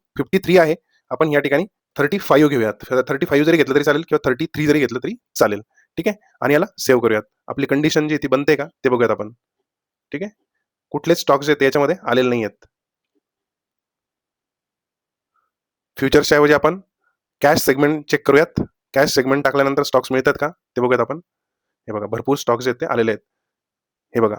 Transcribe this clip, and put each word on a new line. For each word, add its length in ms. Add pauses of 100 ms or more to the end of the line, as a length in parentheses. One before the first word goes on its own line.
(180)
फिफ्टी 200
थ्री 200
आहे, 160 (360)
आपण 220
या 80
ठिकाणी 260 (300)
थर्टी 220
फाईव्ह 320
घेऊयात. 240 (340)
थर्टी 180
फाईव्ह 200
जरी 100
घेतलं 180
तरी 100
चालेल 240
किंवा 200
थर्टी 180
थ्री 200
जरी 120
घेतलं 200
तरी 160 (200)
चालेल, 260 (360)
ठीक 120
आहे? 80 (240)
आणि 140
याला 120 (120)
सेव्ह 240
करूयात. 200 (240)
आपली 200
कंडिशन 420
जी 80
ती 120
बनते 280
का 100 (180)
ते 40
बघूयात 220
आपण, 220 (800)
ठीक 100
आहे? 80 (600)
कुठलेच 300
स्टॉक्स 260
जे 60
आहेत 80
ते 40
याच्यामध्ये 320 (100)
आलेले 220
नाही 160
आहेत. 220 (3250)
फ्युचर्सच्या 400
ऐवजी 140
आपण 280 (600)
कॅश 200
सेगमेंट 500
चेक 160
करूयात. 360 (320)
कॅश 160
सेगमेंट 340
टाकल्यानंतर 380
स्टॉक्स 300
मिळतात 280
का 80
ते 320
बघूयात 200
आपण. 180 (680)
हे 40
बघा, 140
भरपूर 300
स्टॉक्स 280
जे 60
आहेत 100
ते 60
आलेले 240
आहेत. 100 (920)
हे 60
बघा, 180